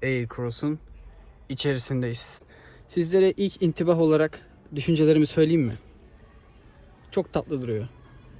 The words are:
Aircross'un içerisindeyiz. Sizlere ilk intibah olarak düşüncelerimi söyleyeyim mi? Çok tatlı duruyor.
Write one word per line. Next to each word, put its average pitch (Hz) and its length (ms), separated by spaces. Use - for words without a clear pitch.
Aircross'un 127 760
içerisindeyiz. 127 960
Sizlere 185 420
ilk 196 320
intibah 165 360
olarak 156 420
düşüncelerimi 151 520
söyleyeyim 160 360
mi? 113 120
Çok - 220
tatlı 143 300
duruyor. 113 260